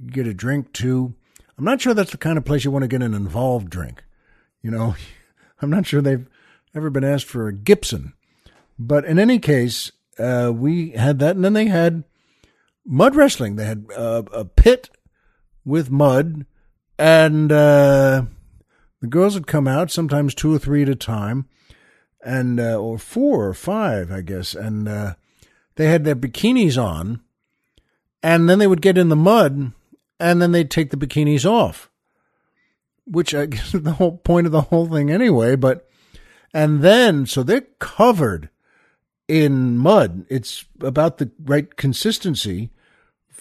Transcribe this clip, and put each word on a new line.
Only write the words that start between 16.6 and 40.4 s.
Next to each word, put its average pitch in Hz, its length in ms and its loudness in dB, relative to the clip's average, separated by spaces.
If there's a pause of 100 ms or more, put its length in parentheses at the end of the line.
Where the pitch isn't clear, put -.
and, 156 540 4
uh, 143 720 4 (760)
the 120 60 -8
girls 180 280 2
would 180 120 -8
come 143 220 0
out, 147 220 -2
sometimes 143 440 -2
two 151 180 -2
or 156 60 0
three 143 240 0
at 139 60 0
a 139 80 -2
time, 110 500 -6 (800)
and, 123 340 -4
uh, 113 180 -2
or 113 220 -6
four 233 480 -2
or 92 80 -4
five, 147 560 -6
I 95 120 -8
guess, 90 320 -10
and, 107 340 -8
uh, 104 260 -8 (640)
they 156 100 0
had 160 180 2
their 147 120 0
bikinis 139 640 0
on, 95 380 -6 (1040)
and 165 260 4
then 185 100 6
they 208 80 4
would 185 160 2
get 190 160 4
in 180 100 4
the 156 80 2
mud, 151 560 2 (460)
and 175 240 2
then 175 100 2
they'd 170 180 2
take 160 200 -2
the - 60 -6
bikinis 147 480 0
off, 185 440 0 (1200)
which 175 280 -2
I 147 120 -2
guess - 280 -6
<laughs> - 0 -
is 180 80 -2
the 156 100 -2
whole 175 260 0
point 175 280 2
of 160 60 -2
the 156 100 4
whole 170 240 0
thing 147 240 -2
anyway. 151 440 2
But, 131 340 -2 (640)
and 151 300 0
then, 185 440 4
so - 180 -2
they're 220 220 0 (120)
covered 117 680 0 (800)
in 135 500 2
mud. 123 500 2
It's - 360 -8 (160)